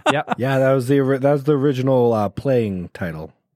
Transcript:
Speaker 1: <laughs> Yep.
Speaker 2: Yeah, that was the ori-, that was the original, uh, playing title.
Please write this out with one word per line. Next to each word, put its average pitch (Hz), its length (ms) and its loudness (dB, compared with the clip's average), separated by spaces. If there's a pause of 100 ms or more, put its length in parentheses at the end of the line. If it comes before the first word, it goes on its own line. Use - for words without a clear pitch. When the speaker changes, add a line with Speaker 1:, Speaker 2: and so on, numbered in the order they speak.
Speaker 1:
<laughs> 302 120 0
Yep. - 260 -2
Speaker 2:
Yeah, 135 200 0
that 135 140 4
was 131 160 0
the 139 120 4
ori-, 135 180 0
that 139 140 2
was 139 120 -2
the 151 120 2
original, 127 560 2
uh, 104 180 0
playing 107 640 -2
title. 80 380 -8 (240)